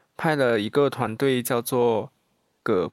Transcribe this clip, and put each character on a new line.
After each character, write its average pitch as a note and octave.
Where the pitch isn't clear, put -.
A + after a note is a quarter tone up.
派 D#3+
了 A#2+
一 G#2
个 C#3+
团 A#2
队 B2+
叫 A#2+
做 A#2+
葛 F#2